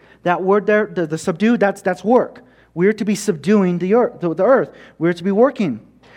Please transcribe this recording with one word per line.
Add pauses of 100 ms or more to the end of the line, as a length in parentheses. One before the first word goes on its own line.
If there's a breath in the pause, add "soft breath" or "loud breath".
(220 soft breath)
That
word
there,
the,
the
subdue,
that's,
that's
work. (300 soft breath)
We're
to
be
subduing
the
earth,
the,
the
earth. (280 loud breath)
We're
to
be
working. (360 loud breath)